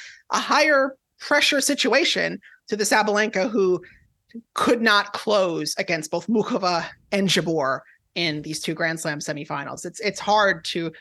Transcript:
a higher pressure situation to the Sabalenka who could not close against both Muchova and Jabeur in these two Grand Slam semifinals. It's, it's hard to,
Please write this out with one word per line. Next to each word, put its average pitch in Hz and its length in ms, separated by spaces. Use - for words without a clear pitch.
a - 80
higher 269 580
pressure 285 420
situation 254 760
to - 80
the 208 80
Sabalenka 208 640
who 185 320
could 240 260
not 208 320
close 175 640
against 165 340
both 170 160
Muchova 196 580
and 196 160
Jabeur 156 500
in 156 280
these 156 180
two 170 120
Grand 165 240
Slam 151 220
semifinals. 147 640
It's, 175 140
it's 196 220
hard 202 440
to, 165 240